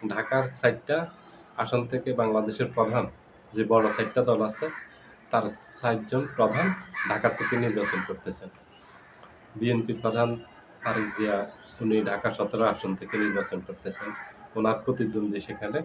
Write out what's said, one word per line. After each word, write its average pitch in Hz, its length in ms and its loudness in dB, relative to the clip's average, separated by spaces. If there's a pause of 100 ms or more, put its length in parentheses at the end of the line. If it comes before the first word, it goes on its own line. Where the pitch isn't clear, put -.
(120)
ঢাকার 131 320 2 (160)
চারটা 131 360 2 (640)
আসন 120 180 2 (100)
থেকে 127 180 -2 (120)
বাংলাদেশের 110 560 2
প্রধান 113 280 2 (500)
যে 110 80 2 (100)
বড় 110 140 8 (100)
চারটা 117 320 0
দল 110 200 4
আছে, 127 180 -6 (640)
তার 113 140 2 (360)
চারজন 120 420 0 (140)
প্রধান 135 300 4 (440)
ঢাকা 107 180 2 (100)
থেকে - 160 0 (100)
নির্বাচন 101 440 0
করতেছেন। 92 400 -8 (1080)
বিএনপি 117 440 2
প্রধান 117 260 2 (540)
তারেক 110 240 0 (100)
জিয়া, 107 200 2 (460)
উনি 110 140 4 (140)
ঢাকা 101 260 -2
সতেরো 107 360 2
আসন 95 180 -4 (100)
থেকে 98 140 -10 (100)
নির্বাচন 101 420 -2
করতেছেন। - 420 -10 (500)
ওনার 110 260 2
প্রতিদ্বন্দ্বী 104 640 0
সেখানে 107 380 -4